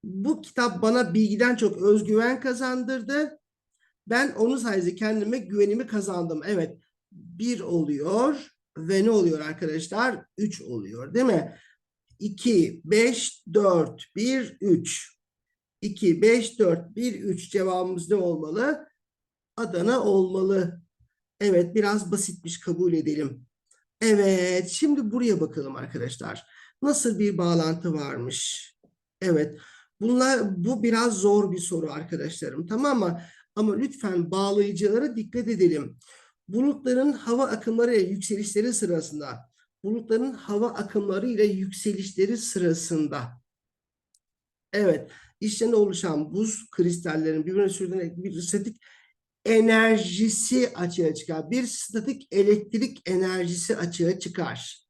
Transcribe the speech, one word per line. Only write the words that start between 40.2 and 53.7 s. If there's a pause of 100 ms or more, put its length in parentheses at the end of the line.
hava
akımları
ile
yükselişleri
sırasında, (1300)
evet, (300)
içten
oluşan
buz
kristallerin
birbirine
sürtünerek
bir
statik (600)
enerjisi
açığa
çıkar.
Bir
statik
elektrik
enerjisi